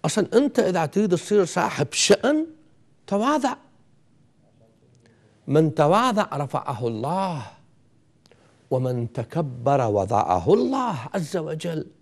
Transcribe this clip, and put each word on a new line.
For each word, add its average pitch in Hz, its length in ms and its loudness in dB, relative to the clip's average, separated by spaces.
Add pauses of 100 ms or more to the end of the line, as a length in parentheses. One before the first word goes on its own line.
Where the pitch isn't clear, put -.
أصلا 175 300 0
أنت 262 240 4
إذا 180 280 2
تريد 196 240 0
تصير 185 340 2
صاحب - 480 -2
شأن، 302 540 2 (600)
تواضع. 247 480 0 (1900)
"من 151 280 4
تواضع 202 580 2
رفعه 139 560 -6
الله، 143 580 -4 (1200)
ومن 127 420 -2
تكبر 131 680 -2 (100)
وضعه 98 640 2
الله 247 440 0 (160)
عز 185 220 -4
وجل". 160 500 -6 (160)